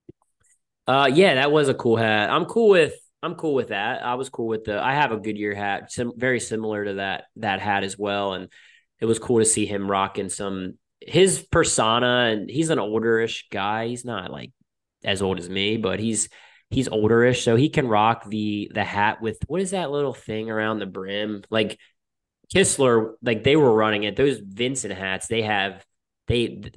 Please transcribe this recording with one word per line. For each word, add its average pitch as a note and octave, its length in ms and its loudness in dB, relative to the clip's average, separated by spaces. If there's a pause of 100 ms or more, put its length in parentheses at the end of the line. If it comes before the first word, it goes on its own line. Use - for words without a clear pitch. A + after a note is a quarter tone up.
(880)
Uh, C3+ 260 4
yeah, E3+ 220 6
that C#3+ 180 2
was D3 160 4
a B2+ 60 2
cool A2+ 220 2
hat. G#2+ 340 2
I'm D#3+ 160 0
cool A3+ 240 4
with, E3 240 6 (280)
I'm E3 120 -6
cool D#3 200 -4
with A2+ 140 0
that. G#2+ 340 -4
I B2 120 -4
was C3 160 -8
cool A#2 180 -6
with A2 160 -4
the, G#2 180 -4
I C3 120 0
have C#3+ 180 2
a A2 60 -4
Goodyear G#2 360 -6
hat, G2+ 380 -6
sim-, A#2+ 240 -6
very B2 240 -2
similar G#2+ 460 -6
to G2+ 80 -6
that, G2 300 -8 (120)
that G2+ 240 -4
hat G2 240 -2
as G2 140 -8
well. G2+ 340 -4
And F#2 160 -10 (500)
it A2+ 60 -6
was A2+ 140 2
cool A#2+ 200 0
to A2 60 4
see G#2+ 220 0
him G2 240 -4
rocking G2 400 -2
some, F#2+ 480 -8 (220)
his F3 520 2
persona, B2 800 2
and G#2 180 -6
he's D#3+ 200 -2
an C#3+ 80 0
older-ish A2+ 720 -2
guy. G#2+ 380 -4
He's B2 180 -10
not, F#2+ 260 -8
like, C#2 180 -14 (540)
as G2 160 -2
old F#2+ 180 0
as F2 120 -10
me, G2+ 260 -2
but G2+ 240 -2
he's, A2 300 -2 (400)
he's C3 180 -2
older-ish, A#2 560 4
so A#2 100 4
he C#3 140 6
can C#3 180 0
rock A2 380 2
the, G#2 500 -4
the G#2+ 80 0
hat G2+ 380 0
with, A2 260 -6
what E3+ 140 -4
is F#3 120 -4
that F3 180 -4
little C#3+ 240 -2
thing A2 360 -8
around A2 280 0
the G2 80 -6
brim? G2+ 640 -6
Like, A2 280 2 (760)
Kistler, B2+ 580 4 (100)
like, A2+ 220 0
they C#3 120 6
were C3+ 180 6
running G#2+ 300 4
it. G2+ 120 -4
Those C3+ 220 2
Vincent G#2 560 -6
hats, F#2+ 320 -6
they A2+ 160 -2
have, G2 420 -2 (420)
they, A#2 360 -2 (140)